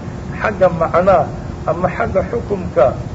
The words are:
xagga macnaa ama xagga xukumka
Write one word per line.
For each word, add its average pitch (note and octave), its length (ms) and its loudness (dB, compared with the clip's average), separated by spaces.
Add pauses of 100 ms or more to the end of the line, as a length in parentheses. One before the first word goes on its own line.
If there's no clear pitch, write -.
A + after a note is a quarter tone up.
(340)
xagga G3 360 2
macnaa E3+ 560 4 (360)
ama E3+ 280 -2
xagga F#3+ 340 0
xukumka F3+ 600 0 (300)